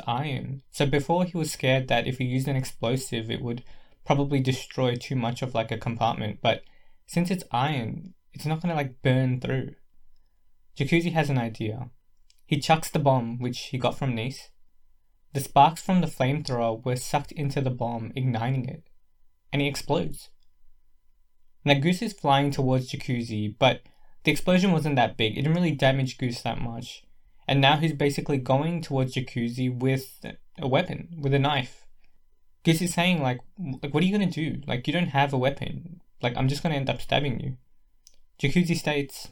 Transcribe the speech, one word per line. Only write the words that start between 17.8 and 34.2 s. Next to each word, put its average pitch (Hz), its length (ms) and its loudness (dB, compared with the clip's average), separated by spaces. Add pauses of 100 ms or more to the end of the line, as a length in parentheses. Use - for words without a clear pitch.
igniting 127 520 0
it, - 180 -10 (680)
and 143 100 2
he 139 40 2
explodes. 143 640 -4 (1400)
Now 143 100 6
Goose 165 280 2
is 220 100 -2
flying 143 380 2
towards 131 420 0
Jacuzzi, 113 640 -4
but - 240 4 (400)
the - 80 2
explosion 185 400 4
wasn't 156 260 2
that 117 200 4
big. 110 160 2
It 135 100 -2
didn't 160 140 2
really 175 160 2
damage 135 460 2
Goose 120 240 -4
that 117 180 -2
much. 117 420 -8 (440)
And 139 140 4
now 139 160 6
he's 160 160 2
basically 143 460 0
going 151 420 0
towards 131 340 -2
Jacuzzi 127 600 -2
with 131 500 -2 (340)
a 151 80 -4
weapon, 165 540 -2
with 139 140 2
a 143 40 6
knife. 139 480 -2 (800)
Goose 160 160 4
is 175 140 -2
saying, 175 260 2
like, 127 200 0 (180)
"Like, 139 340 -8
what 151 100 4
are 185 40 6
you 190 60 2
gonna 202 180 2